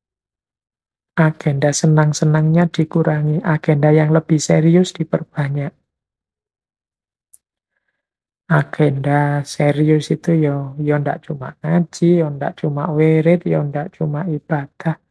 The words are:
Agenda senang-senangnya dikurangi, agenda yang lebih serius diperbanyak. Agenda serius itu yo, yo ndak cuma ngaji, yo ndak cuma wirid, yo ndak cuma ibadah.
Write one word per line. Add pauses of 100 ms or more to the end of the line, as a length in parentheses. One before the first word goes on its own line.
(1160)
Agenda
senang-senangnya
dikurangi,
agenda
yang
lebih
serius
diperbanyak. (2750)
Agenda
serius
itu
yo,
yo
ndak
cuma
ngaji,
yo
ndak
cuma
wirid,
yo
ndak
cuma
ibadah. (120)